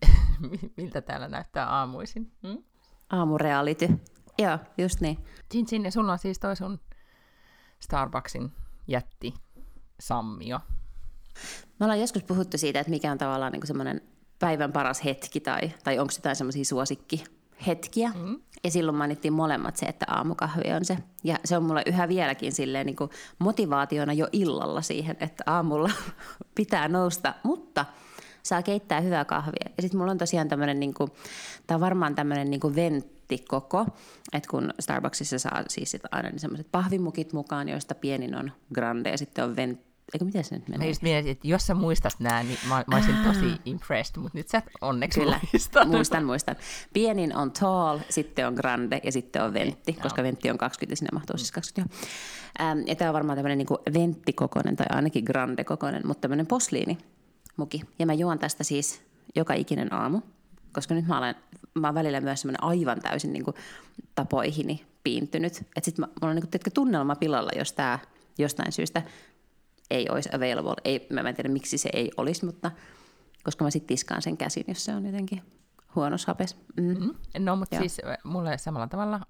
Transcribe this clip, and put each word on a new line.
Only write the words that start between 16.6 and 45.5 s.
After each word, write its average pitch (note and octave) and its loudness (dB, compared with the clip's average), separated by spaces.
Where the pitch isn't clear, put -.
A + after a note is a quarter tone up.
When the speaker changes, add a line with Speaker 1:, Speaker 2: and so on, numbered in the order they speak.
Speaker 2:
suosikkihetkiä. D#3+ -2
Speaker 1:
Mm. F#3 -6
Speaker 2:
Ja F3 0
silloin D#3+ 2
mainittiin D3 0
molemmat D#3 2
se, - -2
että - -4
aamukahvi D#3+ 0
on E3 0
se. F#3 0
Ja D#3+ 2
se F3 2
on E3 4
mulle D#3+ 2
yhä F3+ 4
vieläkin D3 0
silleen C3+ -2
niinku C#3 -2
motivaationa D3 2
jo D3+ 2
illalla D#3+ 2
siihen, D#3 -4
että - -6
aamulla E3 2
<laughs> - -16
pitää F#3+ 2
nousta, F3 2
mutta F3 0
saa F3 0
keittää G3+ 0
hyvää E3+ 4
kahvia. - -2
Ja - -2
sit F#3 -2
mulla F#3 2
on F#3+ 0
tosiaan E3 2
tämmönen C#3+ 2
niinku, C#3 0
tää E3+ 2
on D#3+ 4
varmaan F3+ 2
tämmönen C#3+ 0
niinku C#3+ 0
venttikoko, D3+ 0
että D3 -4
kun C3+ -2
Starbucksissa C3+ -2
saa - -2
siis - -6
sit - -8
aina - -2
ne - -8
semmoset D#3 -6
pahvimukit F3+ 0
mukaan, D3 -4
joista D3 -4
pienin C3 -4
on C3+ -6
grande A#2+ 0
ja - 0
sitten C#3 -4
on A#2+ -2
vent-, B2+ -2
eikö E3 0
miten F#3+ 0
se - -10
nyt - -10
menee? D#3 -2
Speaker 1:
Mä D#3+ 0
just D3+ -2
mietin, D3+ 2
että C#3+ -6
jos F3+ 4
sä F#3+ 4
muistat E3 2
nää, A#2 2
niin A#2+ -4
mä, C3 2
mä - 4
olisin G#3+ 8
Speaker 2:
Aa. G#3+ 4
Speaker 1:
tosi F#3 4
impressed, B2+ -2
mut D3+ -6
nyt D3+ -8
sä A3+ 2
et A3 -2
onneksi C3 0
Speaker 2:
Kyllä, - 4